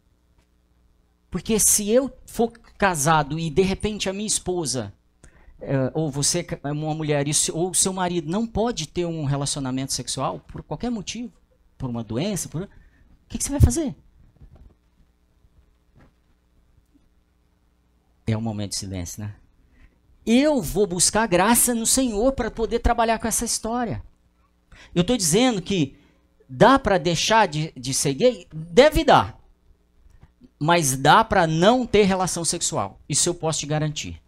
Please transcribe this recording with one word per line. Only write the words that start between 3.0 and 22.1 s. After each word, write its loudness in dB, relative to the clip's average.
e -4
de 2
repente -2
a -4
minha -6
esposa, -4
eh, -2
ou -2
você -2
é -6
uma -4
mulher, -2
e -2
se-, -2
ou -4
seu 0
marido -4
não -2
pode -4
ter -6
um -6
relacionamento -4
sexual -6
por -16
qualquer -6
motivo, -10
por -6
uma -6
doença, -4
por... -8
o -12
que -8
que -6
você -4
vai 0
fazer? 2
É 0
um -4
momento -6
de -6
silêncio, -10
né? -12
Eu 4
vou 0
buscar 0
graça 4
no -2
Senhor 2